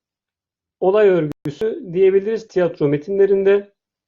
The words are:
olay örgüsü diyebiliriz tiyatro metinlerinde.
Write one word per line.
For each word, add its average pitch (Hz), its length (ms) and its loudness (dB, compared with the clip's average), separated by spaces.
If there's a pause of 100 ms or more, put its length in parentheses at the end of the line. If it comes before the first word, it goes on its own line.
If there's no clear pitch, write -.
(800)
olay 202 300 2
örgüsü 175 840 -4
diyebiliriz 196 540 0
tiyatro 170 400 -2
metinlerinde. 196 840 0 (340)